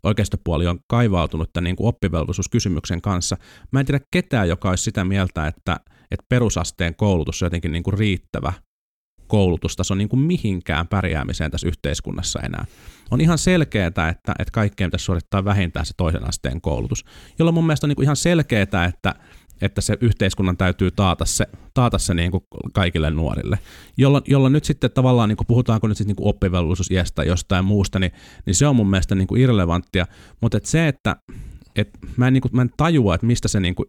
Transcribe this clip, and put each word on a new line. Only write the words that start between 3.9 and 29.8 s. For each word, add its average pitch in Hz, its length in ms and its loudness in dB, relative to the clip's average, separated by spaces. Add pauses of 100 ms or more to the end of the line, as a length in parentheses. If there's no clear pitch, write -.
ketään, 117 380 0
joka 92 200 -2
olisi 90 140 -2
sitä 101 220 -4
mieltä, 92 420 -2
että, - 320 -6 (320)
että - 180 -8
perusasteen 95 680 0
koulutus 95 460 0
on 92 40 0
jotenkin 85 260 -4
niinku 87 200 -2
riittävä 98 640 -2 (760)
koulutustaso 92 680 0
niinku 104 200 -2
mihinkään 95 720 0
pärjäämiseen 80 640 -2
tässä - 160 -4
yhteiskunnassa - 720 -6
enää. 50 260 -6 (460)
On 139 100 2
ihan 160 160 4
selkeetä, 101 720 2
että, - 300 -6
että - 120 -2
kaikkien 101 380 -2
pitäisi - 160 -4
suorittaa 95 400 -2
vähintään 98 400 0
se - 120 -12
toisen 82 300 0
asteen - 340 -4
koulutus, 62 440 -4 (340)
jolloin 165 140 4
mun 165 120 2
mielestä 151 200 0
on 147 40 0
niinku 143 120 -2
ihan 143 140 2
selkeetä, 107 680 2
että, - 300 -4 (460)
että - 200 -2
se - 200 -2
yhteiskunnan 98 560 0
täytyy 90 340 0
taata 95 340 0
se, - 200 0 (280)
taata 117 240 2
se - 160 0
niinku 87 300 0 (300)
kaikille 82 380 2
nuorille. 78 480 -2 (380)
Jolloin, 139 300 4
jolloin 135 260 4
nyt 151 120 2
sitten - 260 -2
tavallaan, 123 380 4
niinku, 107 180 -2
puhutaanko 117 400 2
nyt 104 100 0
sit 101 100 -2
niinku 104 220 0
oppivelvollisuusiästä 90 920 0
jostain 90 420 0
muusta, 98 340 2
niin, 92 120 0 (340)
niin 90 100 0
se 143 120 4
on 139 80 4
mun 104 140 4
mielestä 95 260 2
niinku 95 200 0
irrelevanttia. 92 680 2 (360)